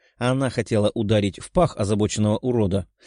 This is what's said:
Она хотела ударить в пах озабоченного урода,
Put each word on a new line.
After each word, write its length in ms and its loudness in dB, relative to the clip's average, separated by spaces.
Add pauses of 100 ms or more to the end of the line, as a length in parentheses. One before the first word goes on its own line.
(180)
Она 320 0
хотела 440 0
ударить 460 0
в 120 -20
пах 260 2
озабоченного 600 0
урода, 500 -2 (200)